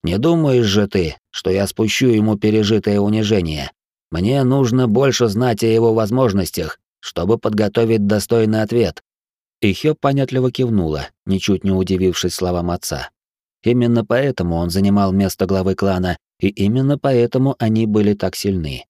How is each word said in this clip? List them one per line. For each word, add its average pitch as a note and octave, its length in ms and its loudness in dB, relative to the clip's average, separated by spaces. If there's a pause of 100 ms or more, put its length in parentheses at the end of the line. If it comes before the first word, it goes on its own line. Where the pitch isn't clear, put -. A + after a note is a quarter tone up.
Не E2+ 160 -2
думаешь C#3 480 2
же G2+ 220 2
ты, E2+ 280 -2 (140)
что - 200 -6
я G2 160 0
спущу A2 420 0
ему G#2+ 280 2
пережитое G#2 640 2
унижение? G2+ 720 0 (400)
Мне G#2+ 340 0
нужно B2+ 440 2
больше B2 400 2
знать A2 340 0
о A2+ 60 2
его A2+ 260 4
возможностях, G2+ 840 0 (220)
чтобы F#2+ 380 -2
подготовить G#2+ 680 0
достойный A2 560 0
ответ». A2 400 -2 (580)
И G2+ 140 2
Хё D3+ 200 -2
понятливо C3 560 0
кивнула, F#2+ 560 -2 (180)
ничуть F#2+ 380 -2
не G2 80 -2
удивившись F#2 640 0
словам F2 360 -2
отца. D#2 400 -8 (520)
Именно A#2+ 420 2
поэтому A#2+ 520 -2
он F2 140 -2
занимал G2 420 2
место G2 340 0
главы F#2+ 300 0
клана, F#2 400 -2 (260)
и G2+ 60 0
именно B2+ 500 0
поэтому C3 600 0
они A2 280 0
были G#2 280 2
так F#2+ 200 -4
сильны. D#2+ 560 -4